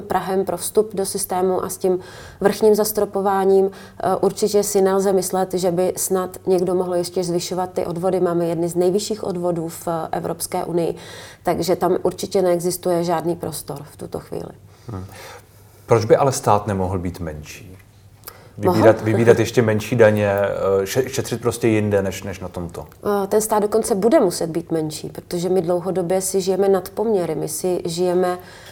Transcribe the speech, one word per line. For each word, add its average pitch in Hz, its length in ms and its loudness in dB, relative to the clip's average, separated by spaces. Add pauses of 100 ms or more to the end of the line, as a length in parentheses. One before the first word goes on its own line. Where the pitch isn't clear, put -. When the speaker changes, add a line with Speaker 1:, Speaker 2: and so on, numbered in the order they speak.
Speaker 1:
prahem 190 380 0
pro 175 120 -4
vstup 214 380 0
do 196 100 -2
systému 185 580 -2
a 185 60 -6
s - 80 -8
tím 185 220 0 (420)
vrchním 208 340 4
zastropováním. 196 960 2 (320)
Eh, 185 120 2
určitě 202 480 2
si 202 180 2
nelze 190 320 4
myslet, 185 400 0
že 185 180 0
by 180 260 0
snad 185 400 -2 (100)
někdo 185 280 2
mohl 180 200 0
ještě 175 280 -2
zvyšovat 175 500 -2
ty - 120 -2
odvody. 180 340 0
Máme 170 260 2
jedny 170 240 -2
z 170 60 -6
nejvyšších 196 480 0
odvodů 175 460 -2
v, - 180 -10
eh, 165 240 -4
Evropské 170 540 -4
unii, 170 300 -2 (480)
takže 165 320 0
tam 175 280 0
určitě 190 380 -2
neexistuje 175 640 0
žádný 170 320 0
prostor 151 560 -10
v - 60 -20
tuto - 220 -10
chvíli. - 320 -10 (400)
Speaker 2:
Hmm. 95 140 -10 (800)
Proč 110 200 4
by 139 120 6
ale 139 140 4
stát 104 360 2
nemohl 95 320 -2
být 90 200 -8
menší? 82 580 -12 (800)
Speaker 1:
Mohl? 180 200 2
Speaker 2:
Vybírat, - 240 6
vybírat 110 380 4
ještě 117 220 2
menší 107 340 0
daně, 107 320 6 (540)
eh, 98 40 0
še-, - 240 0
šetřit 117 320 -4
prostě 120 260 0
jinde 104 340 4
než, 95 220 -4
než 95 160 -8
na 92 80 -10
tomto? 87 380 -10 (380)
Speaker 1:
Eh, 196 40 -6
ten 214 140 2
stát 214 180 0
dokonce 208 360 0
bude 233 240 4
muset 175 300 0
být 165 220 -6
menší, 156 380 -4
protože 175 400 -6
my 185 120 4
dlouhodobě 180 600 0
si 190 200 -2
žijeme 190 280 2
nad 185 200 2
poměry. 190 460 0
My 156 140 -4
si 180 360 -2
žijeme, 180 520 0 (340)